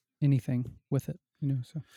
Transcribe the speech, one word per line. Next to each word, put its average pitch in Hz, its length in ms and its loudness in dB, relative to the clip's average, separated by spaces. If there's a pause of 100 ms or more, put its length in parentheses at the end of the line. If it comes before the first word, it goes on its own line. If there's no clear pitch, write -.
(220)
anything 127 560 2 (120)
with 135 180 0
it, 143 100 -8 (220)
you 143 80 -2
know, 135 140 -2
so 143 200 -10 (140)